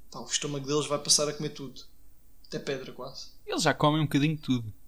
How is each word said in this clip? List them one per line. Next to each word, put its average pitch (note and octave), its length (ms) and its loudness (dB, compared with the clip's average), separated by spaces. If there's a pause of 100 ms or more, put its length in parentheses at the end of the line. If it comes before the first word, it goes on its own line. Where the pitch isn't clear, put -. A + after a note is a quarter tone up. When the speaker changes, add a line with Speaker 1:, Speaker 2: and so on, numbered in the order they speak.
(120)
Speaker 1:
pá, C3 80 -10
o A2+ 60 -10
estômago C#3+ 400 -2
deles C#3+ 220 2
vai C#3+ 120 2
passar D3 280 4
a D3 60 0
comer D3+ 160 -4
tudo. C3+ 320 -10 (680)
Até D#3 120 -6
pedra, C3+ 340 -4
quase. - 340 -10 (180)
Speaker 2:
Eles F#4 180 0
já C#3+ 100 8
comem D3+ 280 6
um D#3 40 4
bocadinho D3 320 4
de - 40 -14
tudo. A#2 320 0 (140)